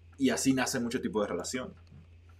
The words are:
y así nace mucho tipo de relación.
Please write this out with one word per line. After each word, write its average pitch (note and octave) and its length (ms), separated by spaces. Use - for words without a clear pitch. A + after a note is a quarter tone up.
y C3 140
así C3+ 220
nace B2+ 280
mucho A#2 200
tipo G#2 200
de G2+ 80
relación. F2+ 440